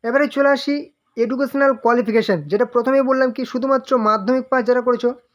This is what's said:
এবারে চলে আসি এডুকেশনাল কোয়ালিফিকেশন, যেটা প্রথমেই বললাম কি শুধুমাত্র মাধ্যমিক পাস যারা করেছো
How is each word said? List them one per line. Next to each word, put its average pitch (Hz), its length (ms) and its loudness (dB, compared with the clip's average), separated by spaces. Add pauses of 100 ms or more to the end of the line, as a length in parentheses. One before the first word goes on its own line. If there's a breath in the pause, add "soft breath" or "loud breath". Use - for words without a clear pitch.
এবারে 269 240 2
চলে 277 280 2
আসি 277 180 -2 (420)
এডুকেশনাল 269 560 0 (100)
কোয়ালিফিকেশন, 226 560 2 (120)
যেটা 208 140 2
প্রথমেই 262 460 0
বললাম 262 260 2
কি 269 60 -6 (100)
শুধুমাত্র 262 460 -2
মাধ্যমিক 220 520 0
পাস 254 180 0
যারা 247 180 2
করেছো 240 220 0 (260)